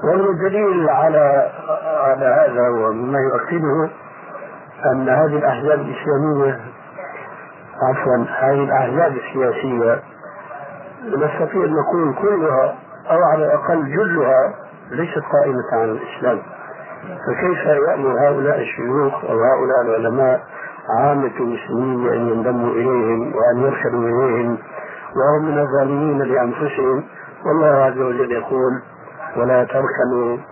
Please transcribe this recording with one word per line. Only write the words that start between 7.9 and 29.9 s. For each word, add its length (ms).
هذه 260
الأحزاب 520
السياسية 880
نستطيع 580
أن 100
نقول 480
كلها 520
أو 120
على 220
الأقل 520
جلها 580
ليست 320
قائمة 300
على 200
الإسلام، 460
فكيف 400
يأمر 540
هؤلاء 400
الشيوخ 640
أو 200
هؤلاء 380
العلماء 580
عامة 420
المسلمين 640
بأن 240
ينضموا 420
إليهم 680
وأن 260
يركنوا 460
إليهم 500
وهم 280
من 140
الظالمين 600
لأنفسهم؟ 880
والله 380
عز 140
وجل 340
يقول: 400
"ولا 280
تركنوا 720